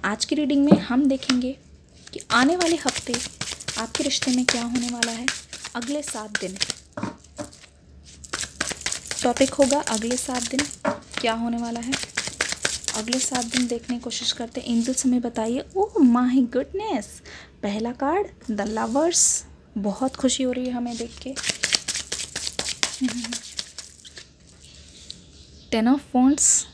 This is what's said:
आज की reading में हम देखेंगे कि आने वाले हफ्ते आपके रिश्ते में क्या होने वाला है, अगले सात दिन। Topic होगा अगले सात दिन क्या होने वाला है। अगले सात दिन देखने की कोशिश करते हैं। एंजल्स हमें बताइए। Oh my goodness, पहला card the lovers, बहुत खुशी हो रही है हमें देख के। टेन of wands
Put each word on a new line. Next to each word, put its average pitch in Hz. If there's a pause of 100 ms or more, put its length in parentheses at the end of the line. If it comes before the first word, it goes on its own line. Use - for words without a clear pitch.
आज -
की 302
reading 285
में 294
हम 262
देखेंगे 262 (600)
कि - (140)
आने 262
वाले 339
हफ्ते - (680)
आपके 226
रिश्ते 262
में 254
क्या 240
होने 240
वाला 233
है, 233 (500)
अगले 269
सात 214
दिन। 190 (2750)
Topic 254
होगा 277 (100)
अगले 226
सात 247
दिन 269 (540)
क्या 226
होने 233
वाला 233
है। 240 (1040)
अगले 240
सात 247
दिन 247
देखने 240
की 240
कोशिश 233
करते 233
हैं। 233
एंजल्स 254
हमें 247
बताइए। 233 (140)
Oh 415 (180)
my 247
goodness, 349 (580)
पहला 214 (100)
card 349 (240)
the 202
lovers, 233 (320)
बहुत 208
खुशी 262
हो 254
रही 254
है 247
हमें 240
देख 233
के। 269 (4000)
टेन 226
of 277 (140)
wands 269 (260)